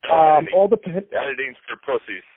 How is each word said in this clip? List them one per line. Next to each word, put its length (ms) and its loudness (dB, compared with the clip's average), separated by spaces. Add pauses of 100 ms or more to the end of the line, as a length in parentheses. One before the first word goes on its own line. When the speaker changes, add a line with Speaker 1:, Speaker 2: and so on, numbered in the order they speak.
(120)
Speaker 1:
Um, 320 4
Speaker 2:
Editing. 160 -10
Speaker 1:
all 80 4
the 100 2
pa- 140 -10 (260)
Speaker 2:
Editing's 400 -8 (100)
for 180 -12
pussies. 380 -6 (140)